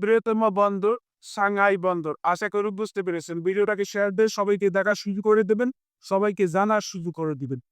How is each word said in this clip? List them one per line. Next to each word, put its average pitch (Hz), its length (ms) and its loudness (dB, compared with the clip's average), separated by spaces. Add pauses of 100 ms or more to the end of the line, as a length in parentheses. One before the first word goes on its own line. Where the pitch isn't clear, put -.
বৃহত্তম 220 400 2 (180)
বন্দর 202 380 2 (380)
সাংহাই 202 420 2 (100)
বন্দর। 165 280 -2 (180)
আশা 202 200 -2
করি 208 180 0 (100)
বুঝতে 202 260 -6
পেরেছেন। 170 300 -6 (100)
ভিডিওটাকে 202 460 0
শেয়ার 202 240 0
দিয়ে 220 220 4
সবাইকে 202 280 2 (100)
দেখার 196 260 2
সুযোগ 202 260 -4
করে 214 220 6
দেবেন, 233 180 2 (360)
সবাইকে 196 400 0 (100)
জানার 208 360 2
সুযোগ 170 300 -8
করে 156 200 -2
দিবেন। 131 180 -6 (140)